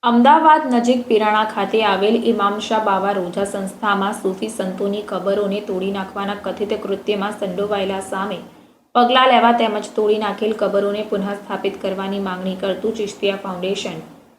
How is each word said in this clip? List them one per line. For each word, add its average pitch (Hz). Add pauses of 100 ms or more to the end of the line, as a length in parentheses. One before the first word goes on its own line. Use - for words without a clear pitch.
અમદાવાદ 285
નજીક 240
પીરાણા 214
ખાતે 214
આવેલ 208
ઇમામ 208
શાહ 214
બાવા 196
રોજા 185
સંસ્થામાં 196
સૂફી 202
સંતોની 202
કબરોને 196
તોડી 190
નાખવાના 196
કથિત 202
કૃત્યમાં 202
સંડોવાયેલા 196
સામે 196 (560)
પગલાં 254
લેવા 233
તેમજ 220 (120)
તોડી 214
નાખેલ 214
કબરોને 202
પુનઃસ્થાપિત 202
કરવાની 196
માંગણી 190
કરતું 196
ચિશ્તિયા 196
ફાઉન્ડેશન 185 (380)